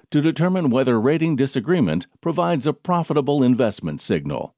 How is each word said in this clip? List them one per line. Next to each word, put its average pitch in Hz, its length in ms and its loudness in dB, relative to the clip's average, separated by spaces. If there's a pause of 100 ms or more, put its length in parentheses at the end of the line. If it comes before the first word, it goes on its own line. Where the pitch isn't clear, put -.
(120)
to 151 80 2
determine 165 520 0
whether 123 280 2
rating 156 380 0
disagreement 131 680 0 (140)
provides 170 480 -2
a 151 60 0
profitable 147 680 0
investment 113 600 0
signal. 73 560 -4